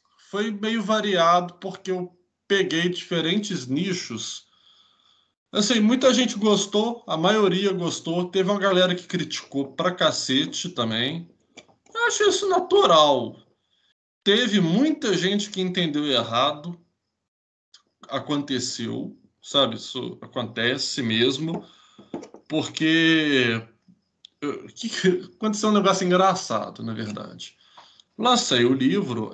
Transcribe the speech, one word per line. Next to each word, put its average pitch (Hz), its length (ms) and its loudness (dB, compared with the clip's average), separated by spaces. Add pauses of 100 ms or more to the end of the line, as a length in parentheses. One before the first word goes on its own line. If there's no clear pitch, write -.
(300)
foi 214 200 -4
meio 214 320 -4
variado, 180 720 2
porque 190 360 -10
eu 180 260 -6 (320)
peguei 175 400 2
diferentes 175 760 -4
nichos. 139 800 -6 (1040)
Assim, 214 280 2
muita 254 340 4
gente 233 240 0
gostou, 214 680 0
a 160 120 -4
maioria 190 540 2
gostou. 175 580 -4
Teve 190 200 0
uma 202 80 0
galera 185 360 2
que - 120 -10
criticou 139 680 -6
pra 180 220 -2
cacete 156 760 -2
também. 120 600 -4 (640)
Eu 466 120 0
acho 427 180 0
isso 392 240 2
natural. 160 880 4 (880)
Teve 208 360 4
muita 214 560 2
gente 196 340 -2
que 190 100 -6
entendeu 165 460 -2
errado. 135 720 -2 (1300)
Aconteceu, 131 1080 -6 (260)
sabe? 123 340 0
Isso 123 460 -12
acontece 120 800 -4
mesmo. 131 640 -2 (840)
Porque, 156 1120 2 (840)
eh, - 320 -8
que, 233 140 -8
que - 480 0
aconteceu 214 340 -2
um - 20 4
negócio 190 340 2
engraçado, 175 760 0
na 113 120 -6
verdade. - 600 -12 (640)
Lancei 131 460 4
o 127 80 6
livro, 127 600 0